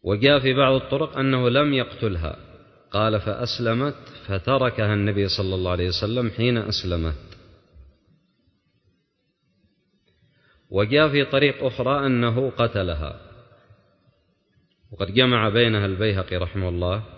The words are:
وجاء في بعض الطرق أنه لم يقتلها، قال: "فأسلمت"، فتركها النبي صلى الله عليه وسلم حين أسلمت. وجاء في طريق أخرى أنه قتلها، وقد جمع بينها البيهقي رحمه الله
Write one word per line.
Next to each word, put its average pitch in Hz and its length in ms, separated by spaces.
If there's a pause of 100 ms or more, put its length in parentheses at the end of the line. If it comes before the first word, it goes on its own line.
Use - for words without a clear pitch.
وجاء 117 360
في 131 140
بعض 135 280
الطرق 139 360
أنه 131 320
لم 143 240
يقتلها، 101 640 (540)
قال: 107 300
"فأسلمت"، 120 760 (320)
فتركها 107 640
النبي 101 340
صلى 95 280
الله 92 160
عليه 90 160
وسلم 110 420
حين 120 280
أسلمت. 87 800 (3250)
وجاء 120 400
في 139 160
طريق 139 380
أخرى 135 420
أنه 123 440
قتلها، 87 720 (1700)
وقد 98 220
جمع 120 360
بينها 110 360
البيهقي 95 520
رحمه 90 320
الله 87 340 (140)